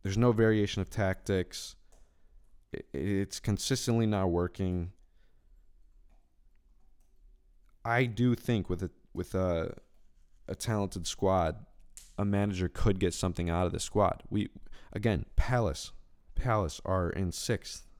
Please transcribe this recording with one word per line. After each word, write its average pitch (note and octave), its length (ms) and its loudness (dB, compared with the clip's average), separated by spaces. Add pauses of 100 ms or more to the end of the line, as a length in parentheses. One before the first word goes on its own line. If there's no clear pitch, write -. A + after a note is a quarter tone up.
There's G2 160 -2
no A#2+ 140 6
variation G#2+ 480 4
of F#2 100 -4
tactics. - 840 -2 (960)
I-, - 80 -10 (100)
it's G2 460 -2
consistently A2+ 680 0
not G2 240 2
working. F2 600 -2 (3000)
I A#2+ 220 4
do A#2+ 280 2
think A2+ 340 0
with F2+ 140 -2
a, F2+ 80 -4 (220)
with - 220 -6
a, F2+ 400 0 (760)
a F#2+ 80 -4
talented G2+ 500 -4
squad, F#2 580 2 (540)
a G2+ 60 0
manager G2+ 440 2
could G2+ 320 2
get F#2 140 0
something F2 360 -2
out F2 160 2
of F2 60 -2
the - 80 -4
squad. - 500 0
We, G2+ 200 -2 (420)
again, G2+ 340 0 (100)
Palace, A#2 560 0 (420)
Palace G#2+ 500 0
are F#2 260 2
in F2+ 220 -2
sixth. - 540 -6 (140)